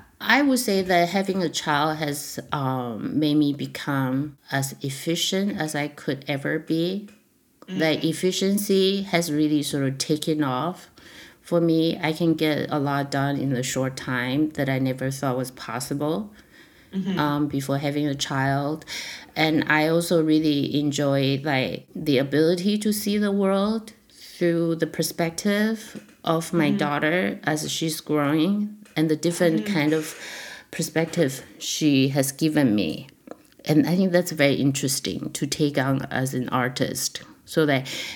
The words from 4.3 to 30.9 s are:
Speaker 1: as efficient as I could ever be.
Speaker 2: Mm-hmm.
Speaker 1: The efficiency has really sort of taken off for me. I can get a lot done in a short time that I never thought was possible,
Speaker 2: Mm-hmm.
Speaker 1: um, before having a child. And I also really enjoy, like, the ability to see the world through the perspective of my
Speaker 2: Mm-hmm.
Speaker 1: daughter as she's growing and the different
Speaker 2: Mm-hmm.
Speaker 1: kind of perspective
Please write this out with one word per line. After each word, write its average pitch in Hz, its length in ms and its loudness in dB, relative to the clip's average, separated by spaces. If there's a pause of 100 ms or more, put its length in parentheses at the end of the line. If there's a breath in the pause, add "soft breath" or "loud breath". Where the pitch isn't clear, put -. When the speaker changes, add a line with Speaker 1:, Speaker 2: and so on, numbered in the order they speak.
Speaker 1:
as 135 300 -2
efficient 170 760 -2
as 156 160 -4
I 147 140 -2
could - 400 -6
ever 147 300 -2
be. 170 520 -4 (560)
Speaker 2:
Mm-hmm. 185 120 -8
Speaker 1:
The 156 300 2
efficiency 190 960 0
has 170 280 -2
really 151 320 2
sort 143 220 -2
of 135 140 -2
taken 151 440 0
off 139 460 -4 (540 loud breath)
for 175 180 0
me. 165 420 2
I 160 120 -2
can 165 200 2
get 151 360 0
a 151 80 0
lot 139 320 -2
done 139 260 0
in 135 160 -2
a 123 100 0
short 131 360 -4
time 131 520 -2
that 147 200 -2
I 135 80 2
never 131 320 -2
thought 135 260 -2
was 127 140 -4
possible, 147 840 -4 (640 loud breath)
Speaker 2:
Mm-hmm. 185 240 -2
Speaker 1:
um, 147 300 2
before 139 300 -2
having 147 280 -2
a 143 80 -2
child. 139 720 -2 (500 loud breath)
And 156 320 2
I 151 220 4
also 170 340 4
really 156 560 2
enjoy, 139 640 2
like, 131 500 -2
the 151 260 2
ability 165 600 2
to 214 140 0
see 208 260 -2
the 208 140 0
world 202 600 0 (160)
through 170 680 0
the 165 100 0
perspective 202 1200 -2 (140)
of 165 300 -2
my 160 160 2
Speaker 2:
Mm-hmm. 143 80 2
Speaker 1:
daughter 156 640 0
as 156 280 -2
she's 156 300 -4
growing 160 760 0 (180)
and 160 160 2
the 156 60 0
different 170 480 2
Speaker 2:
Mm-hmm. 202 100 -2
Speaker 1:
kind 151 180 2
of 156 240 -2 (540 loud breath)
perspective 165 760 -2 (140)